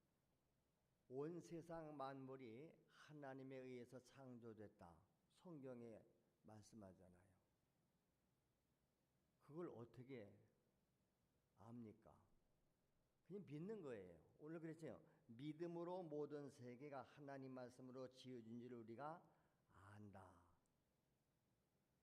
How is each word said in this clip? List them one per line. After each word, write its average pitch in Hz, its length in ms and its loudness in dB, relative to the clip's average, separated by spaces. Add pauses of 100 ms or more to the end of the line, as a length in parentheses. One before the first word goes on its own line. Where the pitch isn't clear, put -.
(1080)
온 147 340 4
세상 165 560 0
만물이 135 760 0 (200)
하나님에 135 600 -2
의해서 127 520 0
창조됐다, 110 880 -4 (480)
성경에 127 580 -2 (420)
말씀하잖아요. 95 760 -8 (2250)
그걸 160 340 2
어떻게 117 580 -2 (1200)
압니까? 110 560 -6 (1120)
그냥 185 240 2
믿는 180 340 4
거예요. 95 340 2 (220)
오늘 160 220 2
그랬죠. 156 400 2 (260)
믿음으로 170 760 6
모든 147 460 6
세계가 127 520 0 (140)
하나님 139 360 0
말씀으로 127 600 0
지어진 120 480 0
줄 123 120 0
우리가 123 480 0 (520)
안다. 98 600 -6 (1700)